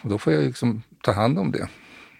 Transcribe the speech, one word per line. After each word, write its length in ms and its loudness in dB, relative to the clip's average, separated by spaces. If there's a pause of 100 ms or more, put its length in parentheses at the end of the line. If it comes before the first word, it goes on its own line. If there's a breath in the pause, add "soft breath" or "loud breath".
Och 80 -6
då 80 0
får 140 0
jag 120 2
liksom 380 -2 (200)
ta 100 2
hand 260 2
om 140 -2
det. 160 -4 (520 loud breath)